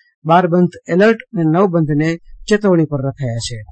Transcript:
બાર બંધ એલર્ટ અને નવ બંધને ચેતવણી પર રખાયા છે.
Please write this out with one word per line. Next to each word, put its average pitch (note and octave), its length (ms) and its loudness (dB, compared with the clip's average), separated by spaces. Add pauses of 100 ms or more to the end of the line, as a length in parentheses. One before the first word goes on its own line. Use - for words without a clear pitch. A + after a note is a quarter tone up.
(260)
બાર E3+ 220 4
બંધ F3 280 2 (120)
એલર્ટ G#3 400 2
અને F3 160 -4
નવ D#3+ 240 2
બંધને D#3 420 0 (360)
ચેતવણી F#3 460 0
પર C#3+ 100 -4
રખાયા B2+ 440 -6
છે. A2+ 140 -10 (120)